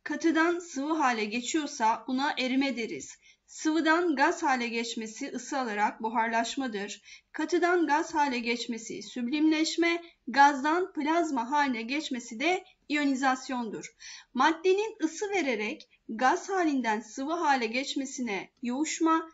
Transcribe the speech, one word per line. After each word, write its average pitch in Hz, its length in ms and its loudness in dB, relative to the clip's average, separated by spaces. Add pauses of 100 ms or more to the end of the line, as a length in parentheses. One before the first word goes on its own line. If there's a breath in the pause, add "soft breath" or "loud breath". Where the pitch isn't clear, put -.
katıdan 320 560 2
sıvı 285 340 -4
hale 247 320 2
geçiyorsa 233 840 -2
buna 269 300 0
erime 262 380 0
deriz. 208 420 -8 (280 soft breath)
Sıvıdan 320 680 2
gaz 320 260 2
hale 254 260 2
geçmesi 233 640 -4
ısı 277 240 -6
alarak 208 440 -2
buharlaşmadır. 226 1000 -2 (300 loud breath)
Katıdan 339 540 2
gaz 302 280 0
hale 277 240 2
geçmesi 233 640 -4
süblimleşme, 311 1000 2 (260 loud breath)
gazdan 285 640 4
plazma 302 580 0
haline 277 320 2
geçmesi 240 580 -6
de 359 240 0 (240 soft breath)
iyonizasyondur. 254 1080 -2 (400 loud breath)
Maddenin 370 720 2
ısı 392 260 -2
vererek 269 580 -2 (200 soft breath)
gaz 254 400 2
halinden 277 520 0
sıvı 269 320 -6
hale 285 340 0
geçmesine 247 840 -4 (120)
yoğuşma, 320 720 0